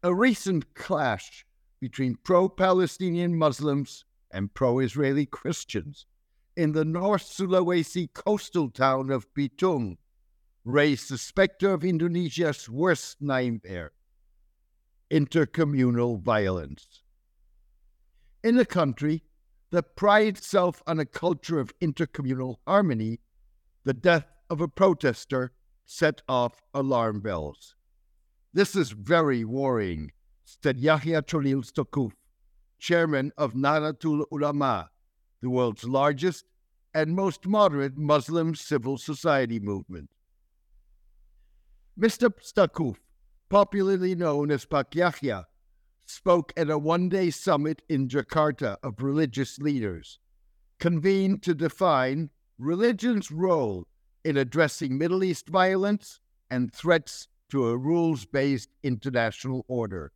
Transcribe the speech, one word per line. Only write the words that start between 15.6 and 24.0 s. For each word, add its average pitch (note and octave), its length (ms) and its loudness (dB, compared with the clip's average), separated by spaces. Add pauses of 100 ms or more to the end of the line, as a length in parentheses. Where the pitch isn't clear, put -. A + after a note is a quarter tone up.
violence. F#2 800 -2 (1400)
In A#3 160 4
a B3+ 60 6
country D3+ 600 0 (460)
that E3+ 260 -2
prides G#3 440 4
itself F3+ 460 0
on E3 140 -2
a D3 60 -2
culture E3 520 -2
of B2 220 -4
intercommunal C3 760 -4 (100)
harmony, B2 520 2 (680)
the C3 100 0
death D#3+ 320 2 (240)